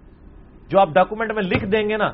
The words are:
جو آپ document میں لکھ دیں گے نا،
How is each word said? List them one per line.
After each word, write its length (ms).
جو 120
آپ 120
document 400
میں 100
لکھ 220
دیں 240
گے 80
نا، 180